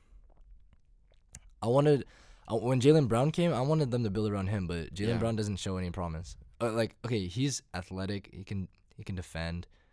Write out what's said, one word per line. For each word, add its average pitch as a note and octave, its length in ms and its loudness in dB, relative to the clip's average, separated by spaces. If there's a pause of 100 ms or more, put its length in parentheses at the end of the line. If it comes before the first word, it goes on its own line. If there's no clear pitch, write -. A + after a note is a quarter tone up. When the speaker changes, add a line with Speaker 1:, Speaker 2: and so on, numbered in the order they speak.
(1600)
Speaker 1:
I G#2+ 60 -2
wanted, C#3+ 380 6 (460)
uh, A2+ 60 0
when B2 240 2
Jaylen C#3+ 260 8
Brown B2 240 2
came, E3+ 220 2
I A#2+ 80 0
wanted D3 300 2
them A#2+ 120 0
to G#2+ 60 0
build G#2+ 220 0
around G2 160 -2
him, G2 200 -2
but E2 260 -6
Jaylen G2+ 160 -4
Speaker 2:
Yeah. A2+ 80 0
Speaker 1:
Brown A2+ 180 0
doesn't G#2 220 -2
show F#2+ 200 -4
any F2+ 140 -4
promise. E2+ 460 -8 (240)
Uh, A#2+ 100 0
like, A2 240 -2 (100)
okay, A2 220 0
he's B2+ 340 -2 (120)
athletic. F#2+ 580 -6
He F2+ 120 -12
can, F#2+ 240 -6 (280)
he - 80 -16
can G2 120 -6
defend. E2+ 520 -6 (240)